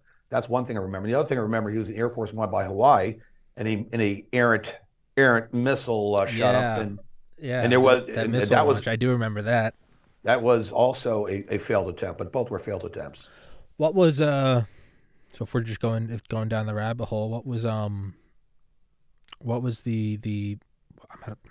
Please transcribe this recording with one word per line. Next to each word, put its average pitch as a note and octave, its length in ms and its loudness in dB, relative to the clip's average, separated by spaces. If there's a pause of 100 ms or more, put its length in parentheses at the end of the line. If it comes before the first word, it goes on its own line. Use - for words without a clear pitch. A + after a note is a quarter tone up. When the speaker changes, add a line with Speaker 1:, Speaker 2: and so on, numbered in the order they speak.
(300)
Speaker 1:
That's A#2+ 200 -2
one B2 160 -2
thing A#2+ 120 -6
I G2 40 -4
remember. F#2+ 260 -6
The A#2 80 0
other D3 140 0
thing C3+ 80 -2
I A#2 40 -2
remember, A2 280 -2
he A2 80 -4
was A2 100 -4
in G#2+ 80 -10
Air A2+ 140 -2
Force G#2+ 240 -6
One A2 180 -4
by G2 140 -2
Hawaii, G#2+ 540 2 (360)
and A2 120 -6
he, G#2+ 240 -2
and A#2 100 -2
a G2+ 300 0
errant, A#2+ 420 2 (440)
errant A#2+ 360 4
missile, A#2+ 680 0
uh, G2 60 4
shot A#2 80 -4
Speaker 2:
Yeah. A#2 260 4
Speaker 1:
up, A2+ 220 0
and G2+ 180 -6 (380)
Speaker 2:
Yeah, B2+ 240 -4
Speaker 1:
and A#2+ 100 2
there B2+ 80 4
was, B2+ 260 6
Speaker 2:
that, - 100 -10
that A2+ 100 0
Speaker 1:
and A#2 80 -2
Speaker 2:
missile A#2+ 160 0
Speaker 1:
that C3+ 160 6
was C#3 100 4
Speaker 2:
launch, G#2+ 120 -4
I A2+ 80 0
do B2 140 0
remember A2 340 -2
that. A2+ 320 0 (480)
Speaker 1:
That A#2 180 2
was A2+ 300 2
also A#2 560 0
a, G2 220 -4
a G2+ 80 0
failed G2 320 0
attempt, F2+ 280 -8
but F#2 140 -10
both B2 180 -2
were F#2+ 100 -6
failed G2 260 -8
attempts. - 420 -14 (500)
Speaker 2:
What D#3+ 180 0
was, D#3+ 240 6
uh, C3+ 460 2 (680)
so - 100 -10
if - 100 -8
we're A#2+ 80 0
just A2+ 180 -8
going, A2+ 300 -2
if A#2 180 -10
going A2 220 -4
down A2 160 -2
the G#2+ 80 -4
rabbit A2 320 -4
hole, G#2+ 240 -4
what A#2 160 -6
was, A#2+ 200 -4
um, G#2 500 -4 (1200)
what A#2+ 220 -4
was B2 200 -4
the, G#2+ 360 -2
the, G#2 400 -6 (520)
I'm - 140 -20
at - 60 -12
a, G#2+ 80 -14 (140)